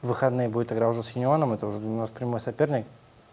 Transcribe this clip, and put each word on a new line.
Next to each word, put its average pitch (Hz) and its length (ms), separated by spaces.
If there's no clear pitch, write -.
В 127 60
выходные 123 420
будет 117 220
игра 113 180
уже 117 140
с - 80
Юнионом, 131 420
это 107 140
уже 104 120
для 107 100
нас 110 200
прямой 120 300
соперник. 127 460